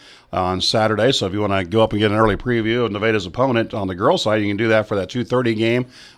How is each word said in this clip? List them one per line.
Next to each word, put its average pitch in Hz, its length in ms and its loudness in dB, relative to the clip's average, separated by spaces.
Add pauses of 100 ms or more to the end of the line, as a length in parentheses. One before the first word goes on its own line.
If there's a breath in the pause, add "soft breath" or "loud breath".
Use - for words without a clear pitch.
(340 loud breath)
on 92 260 -2
Saturday. 110 540 2
So - 120 -4
if 90 80 -4
you 104 60 -4
wanna 98 240 0
go 95 180 0
up 110 120 2
and 104 80 0
get 107 100 4
an 107 60 0
early 110 180 4
preview 117 500 -2
of 104 60 -4
Nevada's 104 340 0
opponent 117 480 0
on 101 140 -4
the 92 80 -4
girls' 127 280 2
side, 107 180 2
you 104 80 -2
can 101 80 -2
do 113 120 0
that 110 180 4
for 107 80 -4
that 92 140 -2
two 123 140 -4
thirty 123 320 0
game. 117 300 0 (320 loud breath)